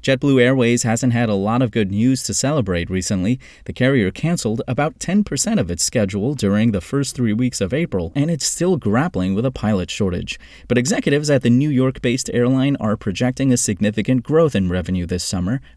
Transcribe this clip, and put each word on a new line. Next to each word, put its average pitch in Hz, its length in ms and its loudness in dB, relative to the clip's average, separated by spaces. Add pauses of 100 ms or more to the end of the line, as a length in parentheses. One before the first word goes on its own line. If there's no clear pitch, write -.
JetBlue 135 380 2
Airways 123 420 4
hasn't 117 300 2
had 117 160 0
a 104 40 0
lot 107 280 0
of 120 100 0
good 104 180 0
news 120 340 0
to 101 100 -6
celebrate 101 560 -2
recently. 95 500 -2 (240)
The - 80 -12
carrier 123 400 2
canceled 127 560 -2
about 143 320 -4
ten 202 240 0
percent 208 380 -2
of 85 100 -2
its 87 100 -4
schedule 104 520 0
during 107 400 2
the 92 80 -2
first 139 340 -4
three 120 160 0
weeks 120 300 0
of 92 120 -2
April, 131 400 -2
and 143 160 0
it's 165 160 -4
still 175 300 0
grappling 104 580 0
with 110 120 0
a 131 60 0
pilot 104 380 -2
shortage. - 480 -4 (300)
But - 100 2
executives 147 520 0
at 135 120 4
the 120 80 2
New 135 200 4
York-based 127 640 0
airline 131 480 2
are 110 160 0
projecting 127 560 0
a - 20 4
significant 110 680 0
growth 156 340 2
in 92 100 0
revenue 90 380 -2
this 90 180 -4
summer, 98 380 -4 (160)